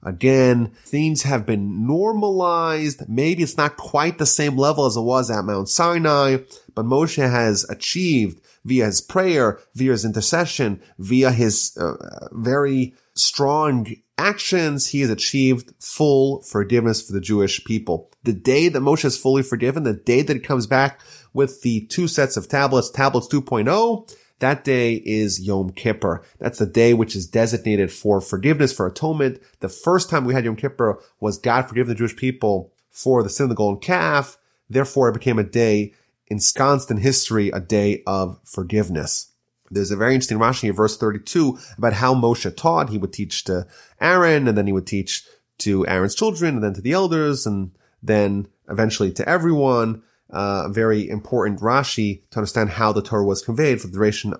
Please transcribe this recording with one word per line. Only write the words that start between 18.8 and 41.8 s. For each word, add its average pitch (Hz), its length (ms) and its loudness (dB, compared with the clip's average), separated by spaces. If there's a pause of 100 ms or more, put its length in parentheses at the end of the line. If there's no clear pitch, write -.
is 131 140 0
fully 135 240 2
forgiven, 127 400 -2
the 123 120 0
day 120 280 2
that 147 140 0
he 123 40 -6
comes 127 280 -2
back 135 320 0 (340)
with 135 300 -2
the 110 240 -2
two 175 200 -2
sets 147 300 0
of 98 100 -8
tablets, 135 440 2
tablets 135 360 0
two 143 140 0
point 117 260 -2
oh, 220 380 0 (320)
that 139 260 -2
day 123 300 2
is 107 480 -2
Yom 95 300 -2
Kippur. 98 500 -2 (160)
That's - 220 -6
the 104 80 0
day 117 260 4
which 113 220 0
is 92 100 -6
designated 107 680 0
for 101 300 0
forgiveness, 135 500 0
for - 140 -2
atonement. 143 560 -4 (180)
The 95 100 -8
first 180 380 0
time 151 160 0
we 123 120 0
had 123 100 0
Yom 113 100 -2
Kippur 110 440 -2 (200)
was 104 200 -4
God 123 280 0
forgave 123 200 -2
the 117 80 -4
Jewish 110 200 -4
people 110 580 -2 (180)
for 127 320 2
the 101 60 -2
sin 139 160 -2
of 131 40 -2
the 117 60 0
golden 101 260 0
calf. 160 560 0 (320)
Therefore, 131 400 2
it 113 40 0
became 117 260 0
a 107 40 0
day 104 500 0 (340)
ensconced 131 600 0
in 113 60 0
history, 110 540 0
a 95 100 -4
day 101 480 0
of 95 380 -4
forgiveness. 90 880 -4 (360)
There's 98 220 -4
a 104 60 -4
very 117 160 2
interesting 127 260 0
Rashi 113 300 0
in 98 40 -2
verse 107 240 0
thirty-two 120 640 -2 (180)
about 113 140 2